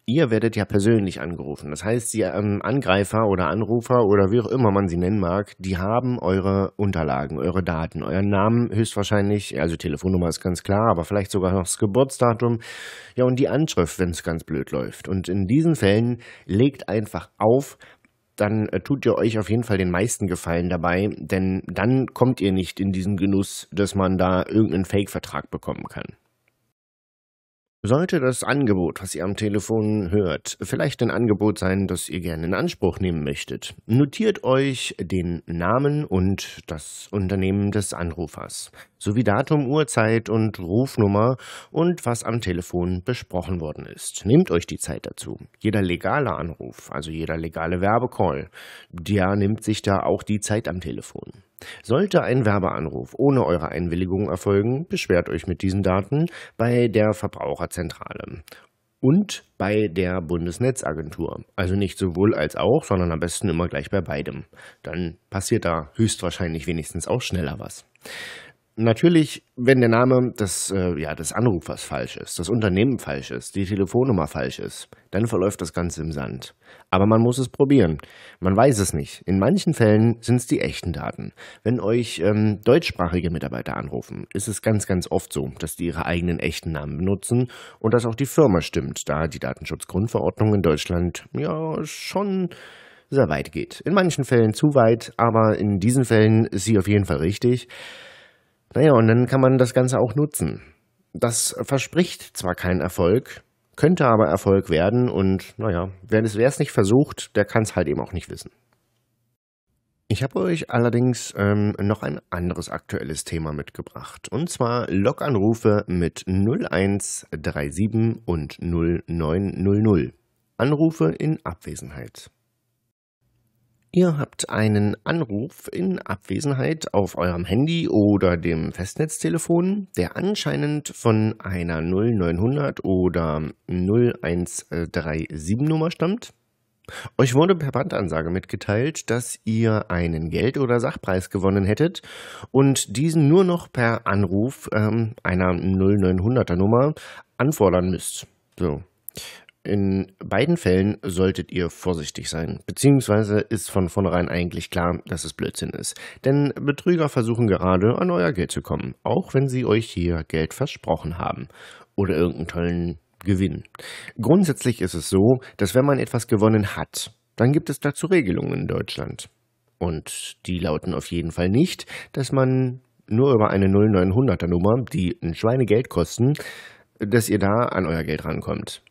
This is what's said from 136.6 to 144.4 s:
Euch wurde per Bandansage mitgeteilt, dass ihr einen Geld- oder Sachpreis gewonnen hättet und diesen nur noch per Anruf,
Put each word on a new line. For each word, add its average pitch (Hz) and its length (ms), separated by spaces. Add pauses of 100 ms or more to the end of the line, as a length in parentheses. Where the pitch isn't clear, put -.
Euch 123 160
wurde 170 220
per 147 160
Bandansage 82 580
mitgeteilt, 104 800
dass 120 340
ihr 110 460
einen 85 400
Geld- 85 300
oder 120 200
Sachpreis 95 520
gewonnen 95 340
hättet 151 380 (480)
und 135 440
diesen 156 320
nur 180 160
noch 175 280
per 117 340
Anruf, 101 640